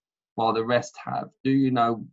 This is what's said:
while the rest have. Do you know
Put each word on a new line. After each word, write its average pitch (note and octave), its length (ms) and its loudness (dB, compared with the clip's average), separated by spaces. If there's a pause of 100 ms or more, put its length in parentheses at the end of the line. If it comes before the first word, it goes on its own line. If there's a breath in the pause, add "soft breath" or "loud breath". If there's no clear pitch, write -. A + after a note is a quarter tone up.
(340)
while A2+ 180 0
the A2 120 0
rest A#2+ 400 0
have. B2 240 -6 (160)
Do C3 60 2
you C3+ 200 4
know A#2 420 0